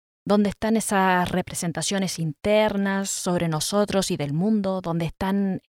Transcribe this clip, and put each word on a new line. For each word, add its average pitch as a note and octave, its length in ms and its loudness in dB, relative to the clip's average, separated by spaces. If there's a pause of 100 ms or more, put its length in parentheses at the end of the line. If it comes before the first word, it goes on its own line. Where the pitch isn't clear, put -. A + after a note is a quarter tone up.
(240)
donde G#3 260 4
están A3 260 0
esas F#3+ 560 2
representaciones F3+ 880 -4
internas G3 880 0
sobre F3 380 -2
nosotros F#3+ 640 0
y F3 40 -4
del C#3+ 160 -4
mundo, G3 480 0
donde E3 260 -2
están G3 640 -2